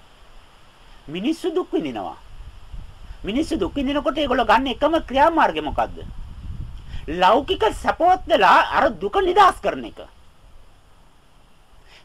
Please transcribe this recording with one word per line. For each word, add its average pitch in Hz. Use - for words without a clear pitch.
මිනිස්සු 262
දුක් 359
විඳිනවා. 233
මිනිස්සු 254
දුක් 339
විඳිනකොට 285
ඒගොල්ලෝ 254
ගන්න 233
එකම 285
ක්‍රියාමාර්ගය 262
මොකද්ද? 113
ලෞකික 240
සැපවත් 359
වෙලා 269
අර 196
දුක 233
නිදහස් 370
කරන 131
එක. 104